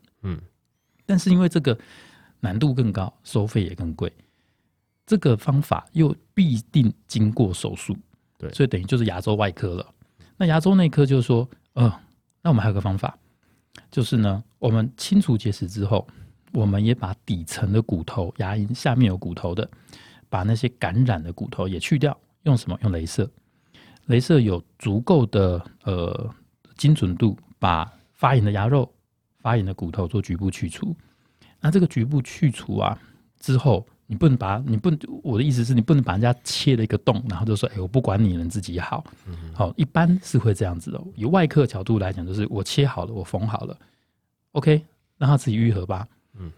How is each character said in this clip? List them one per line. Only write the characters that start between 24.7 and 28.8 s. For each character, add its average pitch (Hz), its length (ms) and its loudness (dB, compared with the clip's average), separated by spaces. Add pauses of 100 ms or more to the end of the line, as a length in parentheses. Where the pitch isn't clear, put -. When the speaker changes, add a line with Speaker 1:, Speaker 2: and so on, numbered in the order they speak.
Speaker 2:
足 104 200 0
够 135 280 4
的， 90 360 2 (200)
呃， 95 500 -4 (420)
精 151 200 4
准 90 200 0
度， 104 220 2 (220)
把 85 320 0 (220)
发 135 200 2
炎 123 100 4
的 101 80 2
牙 101 160 0
肉、 127 240 0 (480)